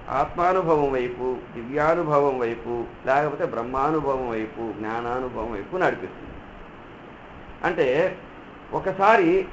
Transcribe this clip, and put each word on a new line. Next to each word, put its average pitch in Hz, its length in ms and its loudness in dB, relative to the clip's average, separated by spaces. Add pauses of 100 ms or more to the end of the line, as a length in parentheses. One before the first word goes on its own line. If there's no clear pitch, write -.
ఆత్మానుభవం 160 840 4
వైపు, 123 440 0 (160)
దివ్యానుభవం 143 840 2
వైపు, 117 460 -2 (200)
లేకపోతే 139 400 2
బ్రహ్మానుభవం 135 840 0
వైపు, 110 420 -4
జ్ఞానానుభవం 117 800 -4
వైపు 101 240 -6
నడిపిస్తుంది. 117 580 -2 (1300)
అంటే 160 540 2 (560)
ఒకసారి 190 800 4